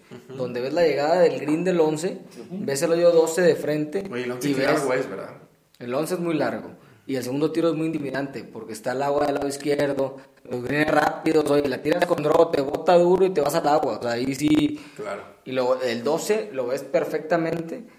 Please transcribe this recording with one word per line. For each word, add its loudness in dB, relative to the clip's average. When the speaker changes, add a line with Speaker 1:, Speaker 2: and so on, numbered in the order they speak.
Speaker 1:
Ujú. -18
Speaker 2:
donde -6
ves -4
la 2
llegada 4
del 4
green 0
del 2
once, 0
Speaker 3:
Ujú. -8
Speaker 2:
ves -2
el 2
hoyo 6
doce 4
de 6
frente -4
Speaker 1:
Oye, -4
el -6
once -4
Speaker 2:
y 2
Speaker 1:
qué -2
Speaker 2:
ves 2
Speaker 1:
largo 0
es, -2
¿verdad? -12
Speaker 2:
El -8
once -2
es -2
muy -2
largo -4
y -4
el -4
segundo -2
tiro 0
es 0
muy -2
intimidante -6
porque -14
está -6
el -4
agua 0
del 0
lado -4
izquierdo, -2
los -6
greens 0
rápidos, 2
oye, 2
la -4
tiras 2
con 0
draw, 4
te 0
bota 4
duro 6
y 4
te 0
vas 0
al 0
agua, 2
o -12
sea, -2
ahí -2
sí. 2
Speaker 1:
Claro. -10
Speaker 2:
Y -12
luego 2
el -2
doce -2
lo -4
ves -4
perfectamente -4